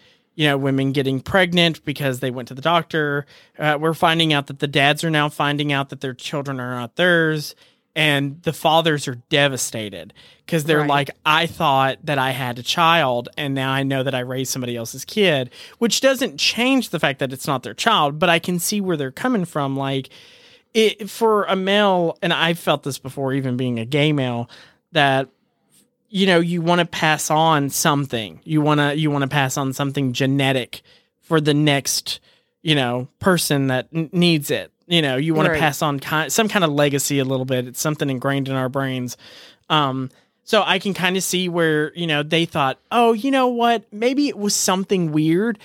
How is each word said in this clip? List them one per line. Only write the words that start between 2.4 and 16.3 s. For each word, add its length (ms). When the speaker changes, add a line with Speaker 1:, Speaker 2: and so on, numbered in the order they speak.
Speaker 1:
to 80
the 60
doctor. 640
Uh, 200
we're 140
finding 400
out 140
that 100
the 100
dads 360
are 80
now 180
finding 420
out 180
that 120
their 140
children 440
are 140
not 220
theirs. 580
And 460
the 100
fathers 560
are 220
devastated 800
'cause 160
they're 160
Speaker 2:
Right. 100
Speaker 1:
like, 200
"I 220
thought 580
that 140
I 140
had 260
a 60
child, 760
and 160
now 160
I 140
know 180
that 140
I 60
raised 300
somebody 240
else's 300
kid," 460
which 240
doesn't 380